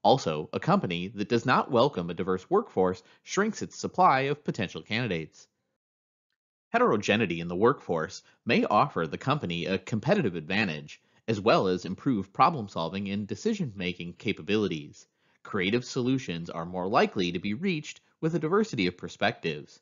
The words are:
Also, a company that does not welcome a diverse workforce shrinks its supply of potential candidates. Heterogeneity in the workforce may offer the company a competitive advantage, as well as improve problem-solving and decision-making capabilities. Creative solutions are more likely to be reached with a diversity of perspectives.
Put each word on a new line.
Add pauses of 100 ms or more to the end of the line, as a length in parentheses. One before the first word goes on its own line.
Also,
a
company
that
does
not
welcome
a
diverse
workforce (220)
shrinks
its
supply
of
potential
candidates. (1300)
Heterogeneity
in
the
workforce (240)
may
offer
the
company
a
competitive
advantage, (240)
as
well
as
improve
problem-solving
and
decision-making
capabilities. (340)
Creative
solutions
are
more
likely
to
be
reached (180)
with
a
diversity
of
perspectives.